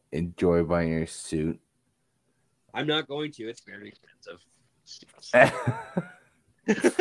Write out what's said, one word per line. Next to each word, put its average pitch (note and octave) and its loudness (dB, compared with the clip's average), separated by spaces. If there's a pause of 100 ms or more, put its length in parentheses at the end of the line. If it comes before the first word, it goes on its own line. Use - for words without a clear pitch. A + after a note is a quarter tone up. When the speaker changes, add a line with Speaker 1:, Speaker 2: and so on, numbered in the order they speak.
(120)
Speaker 1:
enjoy F2 2
buying E2+ 0
your D#2+ -2
suit. D#2+ -6 (1120)
Speaker 2:
I'm C#3 -6
not D3+ -2
going D3 -6
to. A2 -10
It's A#2+ -12
very G2+ -18
expensive. - -20 (920)
Speaker 1:
<laughs> - 4 (920)